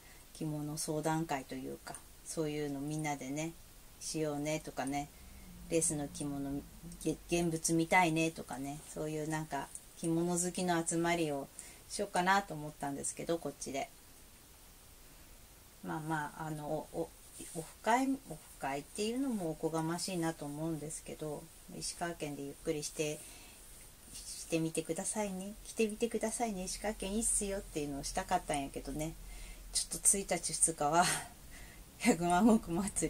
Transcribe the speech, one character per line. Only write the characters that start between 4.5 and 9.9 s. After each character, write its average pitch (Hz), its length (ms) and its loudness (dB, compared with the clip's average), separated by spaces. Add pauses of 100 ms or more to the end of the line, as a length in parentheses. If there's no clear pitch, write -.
と - 120 -10
か 131 140 -2
ね、 143 240 -2 (600)
レ 165 100 6
ー - 20 6
ス 160 140 4
の 143 120 0
着 - 180 -6
物、 139 360 -2 (420)
げ-、 156 140 2 (120)
現 175 220 4
物 160 220 2
見 165 140 6
た 185 180 8
い 160 60 6
ね 160 200 4
と 160 120 -6
か - 140 -6
ね、 143 220 -6 (140)
そ 156 120 -2
う 156 40 -2
い 156 140 -2
う 151 60 -2
な 156 120 2
ん 156 40 -4
か - 220 -4 (300)